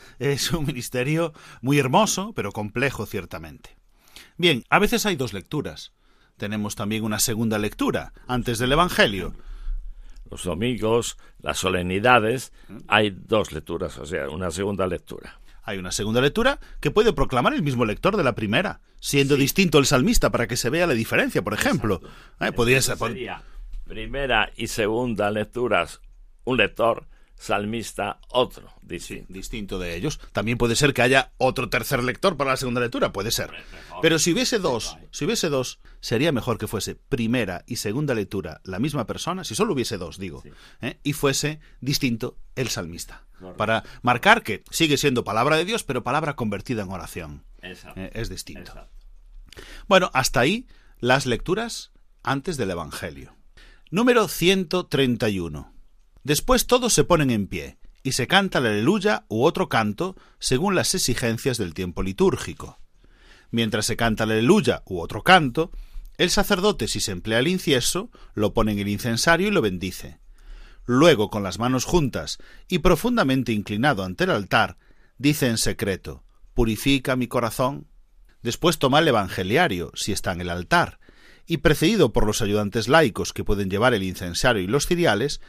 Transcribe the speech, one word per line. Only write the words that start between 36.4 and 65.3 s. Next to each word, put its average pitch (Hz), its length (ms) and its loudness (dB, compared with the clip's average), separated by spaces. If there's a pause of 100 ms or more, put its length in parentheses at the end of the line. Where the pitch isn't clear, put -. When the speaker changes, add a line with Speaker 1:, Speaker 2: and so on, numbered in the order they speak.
Speaker 1:
que 107 80 -6
fuese - 300 -6
primera 113 720 -2
y 123 100 -8
segunda 131 380 -4
lectura 92 500 -6
la 92 140 -8
misma 135 280 -2
persona, 170 380 -6
si 110 100 -8
solo 208 180 0
hubiese 117 240 -2
dos, 85 220 -10
digo, 80 240 -12
Speaker 2:
Sí. 73 80 -20 (320)
Speaker 1:
¿eh? 131 200 -8
Y 147 120 -2
fuese 147 460 -2 (200)
distinto 123 560 -2 (200)
el 117 120 -2
salmista. - 560 -10 (140)
Speaker 2:
Correcto. 92 180 -18
Speaker 1:
Para 110 280 0 (180)
marcar 156 400 4
que 101 280 -6
sigue 151 280 2
siendo 123 260 0
palabra 120 320 2
de 160 80 2
Dios, 220 180 -4
pero 123 220 -6
palabra 147 320 -2
convertida 104 460 -4
en 92 80 -10
oración. 80 540 -12 (180)
Speaker 2:
Exacto. 90 360 -16
Speaker 1:
¿Eh? 95 140 -10
Es 110 160 -6
distinto. - 440 -14
Speaker 2:
Exacto. - 180 -20 (960)
Speaker 1:
Bueno, 185 240 6
hasta 131 280 2
ahí 202 260 2 (320)
las 127 280 4
lecturas 185 640 -4 (320)
antes 139 360 -4
del 98 120 -2
Evangelio. 78 640 -8 (560)
Número 233 380 4
ciento 180 580 2
treinta 123 440 2
y 95 100 -2
uno. 76 320 -8 (500)
Después 151 440 2
todos 247 260 2
se 143 120 4
ponen 151 260 4
en 104 160 0
pie, 73 320 -10 (240)
y 131 100 -4
se 123 140 -2
canta 185 320 2
el 127 80 2
aleluya 180 640 2
u 110 160 0
otro 175 260 2
canto, 117 460 -2 (220)
según 175 360 0
las 123 200 0
exigencias 120 640 -2
del 90 160 -4
tiempo 92 300 -4
litúrgico. - 760 -2 (720)
Mientras 110 360 0
se 113 100 -2
canta 113 280 0
el 110 80 0
aleluya 120 520 4
u 90 160 -6
otro 85 220 -8
canto, 160 480 4 (480)